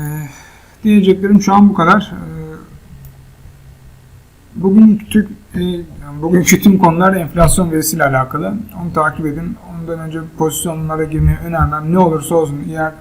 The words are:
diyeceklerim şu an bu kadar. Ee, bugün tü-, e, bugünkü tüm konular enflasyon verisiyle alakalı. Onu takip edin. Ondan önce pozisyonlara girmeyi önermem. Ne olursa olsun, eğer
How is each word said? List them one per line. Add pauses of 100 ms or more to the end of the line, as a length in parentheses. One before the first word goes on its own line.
(840)
diyeceklerim
şu
an
bu
kadar.
Ee, (2000)
bugün
tü-, (280)
e, (400)
bugünkü
tüm
konular
enflasyon
verisiyle
alakalı. (240)
Onu
takip
edin. (140)
Ondan
önce (180)
pozisyonlara
girmeyi
önermem.
Ne
olursa
olsun,
eğer